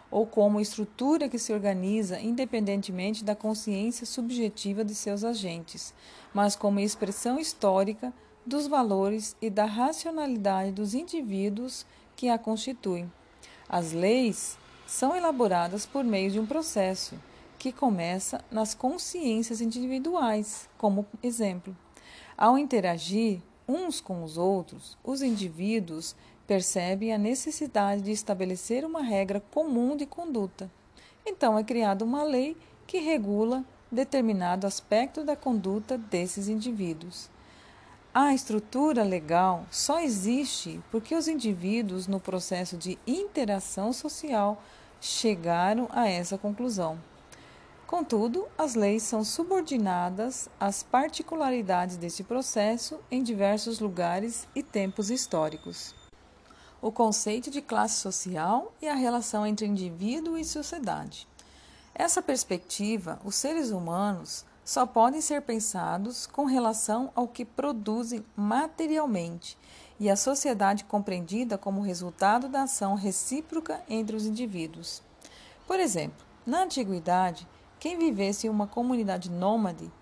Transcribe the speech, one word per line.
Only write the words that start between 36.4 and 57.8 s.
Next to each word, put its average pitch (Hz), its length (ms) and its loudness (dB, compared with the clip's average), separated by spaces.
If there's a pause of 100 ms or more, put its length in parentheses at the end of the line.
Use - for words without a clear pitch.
indivíduos. 196 840 -4 (840)
A 277 160 8
estrutura 247 720 2
legal 175 720 4
só - 260 2
existe 220 920 0
porque 226 280 -2
os 311 100 0
indivíduos, 202 800 -2
no 196 140 0
processo 180 560 -4
de 180 280 -6
interação 233 880 -2
social, 220 720 -2 (380)
chegaram 190 920 2
a 233 180 2
essa 180 300 -2
conclusão. 202 580 -2 (920)
Contudo, 269 580 0 (100)
as 269 200 0
leis 214 260 4
são 220 220 -2
subordinadas 220 1200 0 (120)
às - 200 0
particularidades 247 1160 0
desse 170 260 -8
processo 233 760 -2 (100)
em 254 100 0
diversos 214 600 0
lugares 185 720 -2
e 285 80 -4
tempos 196 480 -2
históricos. 170 800 -2 (880)
O 226 120 -2
conceito 220 580 2
de 285 100 -4
classe 214 360 0